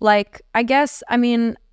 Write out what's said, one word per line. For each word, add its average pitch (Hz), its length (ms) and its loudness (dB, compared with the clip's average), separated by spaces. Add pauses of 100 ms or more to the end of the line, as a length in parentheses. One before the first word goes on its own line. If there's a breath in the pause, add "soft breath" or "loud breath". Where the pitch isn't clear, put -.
like, 208 420 0 (120)
I 233 80 0
guess, 269 460 0
I 240 80 -2
mean, 233 400 0 (160)